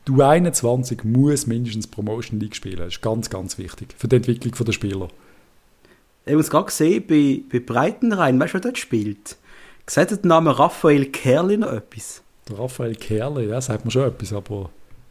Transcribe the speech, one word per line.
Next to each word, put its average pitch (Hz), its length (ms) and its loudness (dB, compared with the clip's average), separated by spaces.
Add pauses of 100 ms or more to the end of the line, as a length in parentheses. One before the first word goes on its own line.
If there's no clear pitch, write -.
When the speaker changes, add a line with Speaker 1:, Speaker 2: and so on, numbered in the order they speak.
Speaker 1:
du 135 160 2
einundzwanzig 135 800 2
muss 135 440 2
mindestens 113 400 -4
Promotion 107 520 -6
League 107 160 -6
spielen. 92 220 -10
Das 90 120 -4
ist - 120 -10
ganz, 113 300 -2
ganz 95 260 -8
wichtig - 400 -14
für - 100 -6
die 123 100 4
Entwicklung 123 360 0 (140)
der 110 60 -2
Spieler. 95 360 -6 (1160)
Speaker 2:
Ich 143 80 0
muss 151 160 2
gerade - 200 0
sehen, 185 380 2
bei, 147 320 4 (100)
bei 123 140 0
Breitenrhein, 151 760 2
weißt 131 140 0
du, - 40 -8
wer 185 40 0
dort 247 160 -4
spielt? - 640 -4 (480)
Sagt 175 240 2
der 202 140 -4
Name 160 340 4
Raphael 139 480 4
Kerli 160 500 2
noch 202 160 -2
etwas? - 480 -12 (300)
Speaker 1:
Der 101 80 -12
Raphael 120 360 -6
Kerli, 113 540 -4
ja, 113 140 -2
sagt 117 240 -4
mir 113 40 -2
schon 131 180 2
etwas, 107 260 -8
aber 98 340 -8 (420)